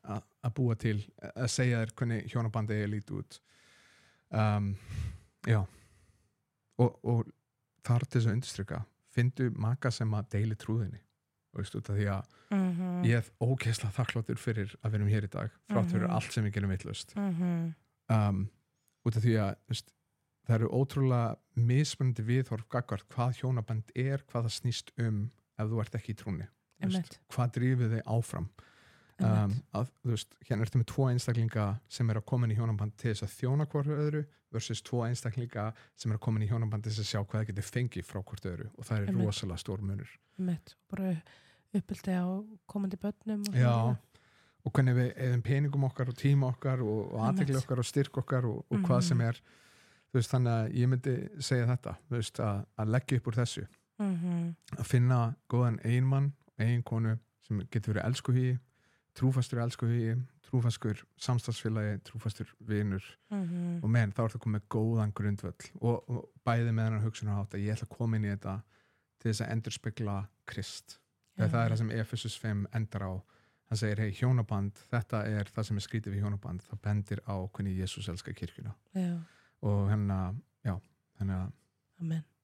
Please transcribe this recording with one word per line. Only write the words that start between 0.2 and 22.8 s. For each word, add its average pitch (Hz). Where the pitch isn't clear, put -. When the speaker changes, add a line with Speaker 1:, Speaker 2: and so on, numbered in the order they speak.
Speaker 1:
að 117
búa 120
til, 104
að -
segja 120
þér 113
hvernig 117
hjónabandið 110
er 101
lítið 104
út. -
Um, 104
já. 107
Og, 123
og 117
þar 120
til 127
þess 113
að 101
undirstrika, -
fyndu 123
maka 117
sem 113
að 104
deili 107
trúðinni. 107
Þú -
veist, -
út 104
af 101
því 101
að 98
Speaker 2:
Mhm. 180
Speaker 1:
ég 117
er 113
ógeðslega 113
þakkláttur 120
fyrir 107
að 113
við 107
erum 104
hér 104
í 101
dag, 92
þrátt 196
fyrir 180
Speaker 2:
Mhm. 175
Speaker 1:
allt -
sem 113
við 101
gerum 101
vitlaust. -
Speaker 2:
Mhm. 175
Speaker 1:
Um, 104
út 113
af 107
því 117
að, 101
þú -
veist, -
það 117
eru 113
ótrúlega 127
mismunandi 123
viðhorf 117
gagnvart -